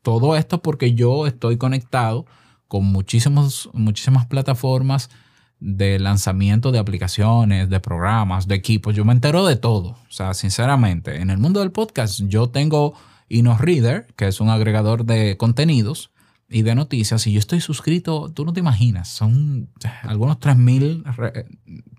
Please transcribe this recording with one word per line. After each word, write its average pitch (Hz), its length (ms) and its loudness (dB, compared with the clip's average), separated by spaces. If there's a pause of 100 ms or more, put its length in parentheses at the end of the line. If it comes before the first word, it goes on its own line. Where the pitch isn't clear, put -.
Todo 123 340 2
esto 160 240 -2
porque 135 320 0
yo 120 340 2
estoy 120 300 -2
conectado 127 680 -2 (420)
con 98 160 -2
muchísimos, 120 880 0
muchísimas 120 540 0
plataformas 135 840 -2 (520)
de 98 380 0
lanzamiento 101 720 2
de 120 60 2
aplicaciones, 101 920 2
de 110 100 0
programas, 92 680 -2
de 98 80 0
equipos. 107 380 -2
Yo 107 120 0
me 123 80 4
entero 147 320 2
de 143 100 4
todo. 110 360 -2
O - 180 -20
sea, 95 240 -6
sinceramente, 98 880 0
en 95 80 -2
el 95 80 0
mundo 180 220 2
del 190 120 -2
podcast 131 540 -4
yo 110 240 0
tengo 147 420 0 (380)
InnoReader, 120 840 2
que 98 140 -2
es 95 140 -4
un 107 80 2
agregador 110 560 0
de 110 320 0
contenidos 120 720 0 (440)
y 113 60 2
de 113 140 2
noticias, 120 520 -2
y 107 60 2
yo 104 60 2
estoy 165 240 0
suscrito, 160 680 -6
tú 151 140 -8
no 170 80 -4
te 180 80 -6
imaginas, 110 480 0
son 131 640 -2 (320)
algunos 117 360 -2
tres 143 160 2
mil 135 480 2 (140)
re-, - 300 -8 (520)